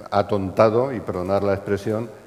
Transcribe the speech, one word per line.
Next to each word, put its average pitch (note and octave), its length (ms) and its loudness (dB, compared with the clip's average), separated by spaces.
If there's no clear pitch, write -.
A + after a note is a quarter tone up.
atontado, G#2+ 840 2
y G2+ 80 -6
perdonar F#2 420 -2
la G2+ 120 2
expresión, G#2+ 540 -4